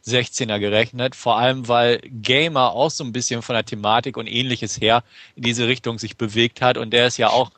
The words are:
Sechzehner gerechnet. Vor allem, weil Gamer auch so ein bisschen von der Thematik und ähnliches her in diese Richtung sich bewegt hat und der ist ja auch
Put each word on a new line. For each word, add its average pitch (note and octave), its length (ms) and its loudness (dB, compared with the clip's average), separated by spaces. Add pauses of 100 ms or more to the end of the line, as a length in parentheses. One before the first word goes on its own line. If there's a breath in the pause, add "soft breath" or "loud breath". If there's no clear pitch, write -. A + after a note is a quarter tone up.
Sechzehner A2+ 580 -2
gerechnet. A2+ 560 0
Vor A#2 240 0
allem, B2+ 300 0
weil A#2+ 320 4 (220)
Gamer C3 500 2
auch C#3+ 180 2
so - 140 -8
ein A#2 80 -8
bisschen A#2 300 -4
von B2 120 -6
der A2 120 0
Thematik A2 500 0
und A2+ 100 -8
ähnliches A#2+ 540 -4
her A2+ 220 2 (320 loud breath)
in - 80 -12
diese A#2+ 240 0
Richtung A#2+ 320 -2
sich G#2+ 180 -12
bewegt A#2 460 -2
hat B2 160 2
und A#2 140 -8
der A#2+ 140 4
ist B2 120 -2
ja A2+ 120 4
auch A#2+ 280 2